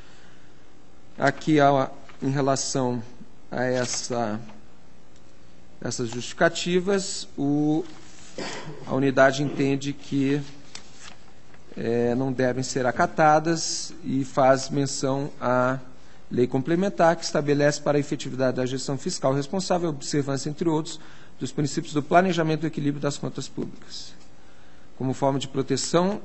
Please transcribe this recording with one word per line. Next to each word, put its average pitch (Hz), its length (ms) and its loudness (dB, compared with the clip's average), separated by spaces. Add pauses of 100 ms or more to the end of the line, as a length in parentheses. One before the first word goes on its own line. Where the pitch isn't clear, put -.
(1160)
Aqui, 147 440 4
há, 139 280 6 (320)
em 135 100 0
relação 135 720 0 (480)
a 123 140 -4
essa, 120 800 -2 (1400)
essas 120 300 -4
justificativas, 175 1200 0 (100)
o, 151 460 2 (1040)
a 135 60 -2
unidade 135 460 6
entende 139 520 0
que, 139 500 0 (1300)
é, 120 400 2
não 131 160 0
devem 127 320 2
ser 131 200 -2
acatadas 156 1080 4 (100)
e 135 200 0
faz 135 440 4
menção 139 640 0 (100)
à 127 380 2 (500)
lei 123 180 2
complementar 170 680 4
que 165 100 -6
estabelece 147 560 2
para 147 160 2
a 147 40 4
efetividade 131 560 0
da 127 100 2
gestão 131 320 -2
fiscal 143 340 0
responsável 175 560 0
a 156 40 -2
observância, 139 580 -2
entre 165 180 0
outros, 156 300 0 (400)
dos 135 140 -4
princípios 151 420 -2
do 147 80 2
planejamento 165 600 4
do 165 40 0
equilíbrio 147 340 -2
das 143 160 0
contas 135 320 -6
públicas. - 640 -8 (880)
Como 131 160 -2
forma 139 240 2
de 127 80 -4
proteção 165 800 2